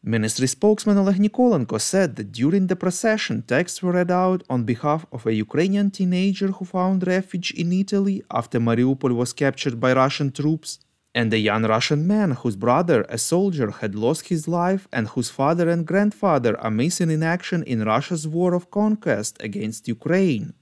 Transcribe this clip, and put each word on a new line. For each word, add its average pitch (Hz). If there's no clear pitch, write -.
Ministry 110
spokesman 208
Oleg 196
Nikolenko 208
said 185
that 104
during 165
the 180
procession, 180
texts 175
were 180
read 180
out 185
on 123
behalf 147
of 120
a 113
Ukrainian 196
teenager 190
who 190
found 185
refuge 185
in 170
Italy 196
after 117
Mariupol 123
was 123
captured 131
by 127
Russian 135
troops, 156
and 113
a 110
young 110
Russian 143
man 202
whose 120
brother, 123
a 117
soldier, 165
had 101
lost 120
his 156
life 175
and 113
whose 120
father 165
and 170
grandfather 175
are 110
missing 160
in 156
action 170
in 113
Russia's 139
war 170
of 175
conquest 202
against 110
Ukraine. 147